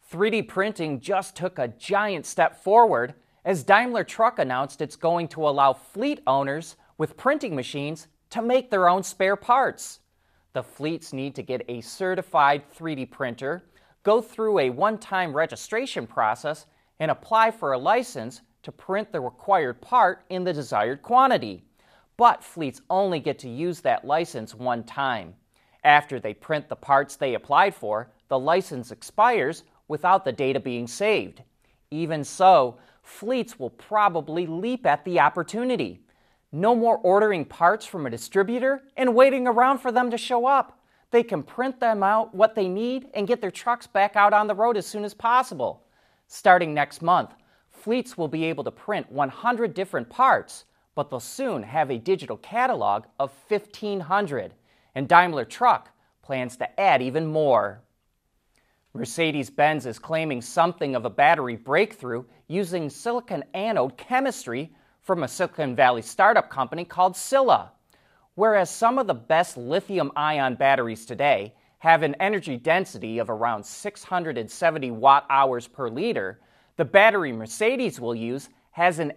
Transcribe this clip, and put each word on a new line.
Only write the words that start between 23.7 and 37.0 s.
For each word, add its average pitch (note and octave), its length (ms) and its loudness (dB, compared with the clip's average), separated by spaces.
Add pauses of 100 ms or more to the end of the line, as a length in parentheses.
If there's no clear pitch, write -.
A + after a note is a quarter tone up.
that B2+ 240 0
license C#3 500 -4
one A#2 300 -4
time. A2 500 -6 (480)
After D3 360 4
they G#2+ 140 -8
print D3+ 340 -6
the - 80 -8
parts C#3 400 0
they B2+ 200 -4
applied D#3+ 400 2
for, G#2+ 360 -6 (160)
the C3+ 120 0
license D3+ 500 -2
expires G3+ 760 0 (240)
without F#3 360 0
the C3+ 80 -4
data C3+ 280 -2
being A#2+ 260 -8
saved. E3+ 560 -2 (480)
Even D#3 340 -6
so, D3+ 540 4 (240)
fleets - 560 -6
will B2 140 -8
probably F3 760 -2
leap G3 400 -6
at D3 180 2
the F3 160 0
opportunity. E3+ 800 0 (520)
No G3+ 240 2
more A3+ 220 2
ordering G3 460 2